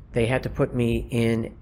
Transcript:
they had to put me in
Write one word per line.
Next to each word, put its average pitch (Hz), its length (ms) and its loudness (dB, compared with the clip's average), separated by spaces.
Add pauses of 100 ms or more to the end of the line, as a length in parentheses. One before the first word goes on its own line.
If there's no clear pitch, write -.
(120)
they 117 140 2
had 131 160 0
to 127 80 -6
put - 240 -2
me 117 360 0
in 113 520 0